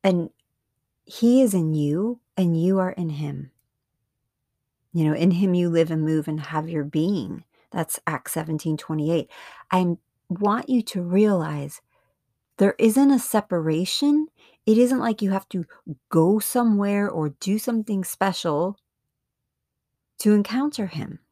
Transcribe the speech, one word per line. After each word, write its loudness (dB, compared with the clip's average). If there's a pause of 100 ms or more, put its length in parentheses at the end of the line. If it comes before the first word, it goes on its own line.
And 0 (760)
he 4
is 2
in 0
you, -2 (180)
and 2
you 2
are 0
in -6
him. -8 (1400)
You 2
know, 2
"In 2
him 2
you 2
live 2
and -2
move 0
and -4
have -6
your -4
being." -2 (280)
That's -6
Acts -8
seventeen -4
twenty-eight. -2 (400)
I 0 (300)
want -2
you 2
to -6
realize 0 (760)
there 2
isn't 6
a 4
separation. 0 (380)
It 4
isn't 4
like -2
you 0
have -4
to -6 (440)
go 4
somewhere 0
or -4
do -4
something -4
special -2 (1400)
to 4
encounter -2
him. -10 (120)